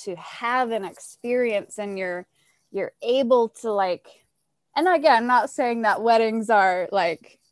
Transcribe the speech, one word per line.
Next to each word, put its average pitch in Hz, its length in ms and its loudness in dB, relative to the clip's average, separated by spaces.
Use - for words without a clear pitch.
to 180 120 -10
have 240 560 -4
an 208 120 -4
experience 240 920 -4
and 202 200 -8
you're, 180 280 -8
you're 185 220 -6
able 240 460 2
to, 226 220 -8
like, 190 360 -2
and 330 120 0
again, 277 400 4
not 247 240 2
saying 233 320 -2
that 202 180 0
weddings 226 480 2
are, 190 420 2
like, 170 480 -2